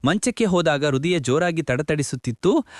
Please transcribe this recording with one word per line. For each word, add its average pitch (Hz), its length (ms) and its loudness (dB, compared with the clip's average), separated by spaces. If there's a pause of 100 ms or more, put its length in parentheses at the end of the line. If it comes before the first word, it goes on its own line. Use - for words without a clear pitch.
ಮಂಚಕ್ಕೆ 220 400 0
ಹೋದಾಗ 165 400 2
ಹೃದಯ 151 340 0
ಜೋರಾಗಿ 160 440 0
ತಡತಡಿಸುತ್ತಿತ್ತು, 147 1000 -2 (140)